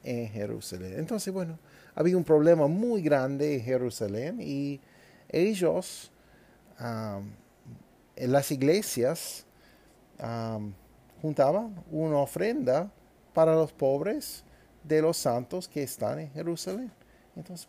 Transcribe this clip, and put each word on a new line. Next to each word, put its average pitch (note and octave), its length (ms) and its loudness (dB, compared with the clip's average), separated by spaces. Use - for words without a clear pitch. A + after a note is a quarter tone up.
en A#2+ 240 -4
Jerusalén". G2+ 680 -8
Entonces, G3 340 -4
bueno, E3+ 260 -6
había F3+ 220 4
un E3+ 80 2
problema D#3 440 8
muy G#3+ 340 0
grande C#3+ 520 2
en B2 80 -2
Jerusalén B2 800 -2
y C#3+ 400 -6
ellos, F3+ 840 0
am, A2 540 -8
en B2+ 160 0
las C#3 180 4
iglesias, C#3+ 960 0
am, A2+ 560 -6
juntaban D#3+ 680 0
una D#3 280 0
ofrenda D#3 720 0
para D#3+ 220 6
los D#3+ 180 2
pobres D3+ 720 -2
de D#3 200 2
los D#3+ 140 2
santos B2+ 500 -2
que D3 160 -6
están C3 380 -4
en D3+ 100 -12
Jerusalén. E3+ 640 -6
Entonces E3 340 -14